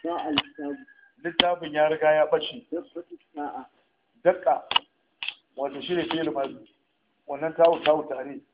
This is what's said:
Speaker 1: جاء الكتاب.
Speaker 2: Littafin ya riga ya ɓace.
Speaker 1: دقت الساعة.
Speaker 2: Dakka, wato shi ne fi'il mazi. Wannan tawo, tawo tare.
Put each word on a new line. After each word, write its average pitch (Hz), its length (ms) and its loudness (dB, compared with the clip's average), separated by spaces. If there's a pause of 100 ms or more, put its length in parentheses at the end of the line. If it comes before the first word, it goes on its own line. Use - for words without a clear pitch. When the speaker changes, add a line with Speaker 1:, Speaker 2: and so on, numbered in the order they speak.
Speaker 1:
جاء 170 240 -4
الكتاب. - 480 -4 (460)
Speaker 2:
Littafin 170 500 0
ya 151 160 4
riga 156 220 2
ya 151 140 4
ɓace. 151 460 -2
Speaker 1:
دقت - 400 -10
الساعة. - 540 -12 (580)
Speaker 2:
Dakka, 165 400 2 (920)
wato 139 240 -6
shi 170 140 -4
ne 165 80 2
fi'il 160 280 -2
mazi. 135 440 -6 (520)
Wannan 147 280 -6
tawo, 170 240 6
tawo 151 240 4
tare. 139 360 -10 (140)